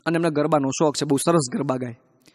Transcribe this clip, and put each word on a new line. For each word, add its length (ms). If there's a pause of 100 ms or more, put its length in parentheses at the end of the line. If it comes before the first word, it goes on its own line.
અને 100
એમને 140
ગરબાનો 400
શોખ 260
છે, 100
બહુ 120
સરસ 240 (120)
ગરબા 220
ગાય. 240 (360)